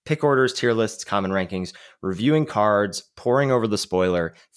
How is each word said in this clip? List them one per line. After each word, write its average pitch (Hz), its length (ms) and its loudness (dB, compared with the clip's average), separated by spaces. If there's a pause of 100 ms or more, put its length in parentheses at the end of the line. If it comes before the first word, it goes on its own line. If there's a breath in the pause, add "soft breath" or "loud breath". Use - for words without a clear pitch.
Pick 151 200 -2
orders, 131 280 4
tier 120 220 0
lists, 110 320 -2
common 95 260 -2
rankings, 92 420 -4 (280 loud breath)
reviewing 120 440 0
cards, 104 580 0 (120)
poring 131 360 0
over 117 160 2
the 104 100 -2
spoiler, 90 560 -2 (240 soft breath)